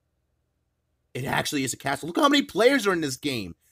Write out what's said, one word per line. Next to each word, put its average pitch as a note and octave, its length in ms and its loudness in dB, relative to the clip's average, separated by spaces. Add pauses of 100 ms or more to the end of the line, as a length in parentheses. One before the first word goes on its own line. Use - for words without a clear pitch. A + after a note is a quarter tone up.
(1160)
It B2+ 100 -8
actually C#3+ 380 -2
is B2+ 100 -4
a - 40 -14
castle. C#3 300 -6
Look F3 100 -6
how D4+ 120 4
many C#4+ 140 4
players B3 420 4
are G3 80 2
in E3+ 80 -2
this C3+ 160 -4
game. A2 380 -6 (160)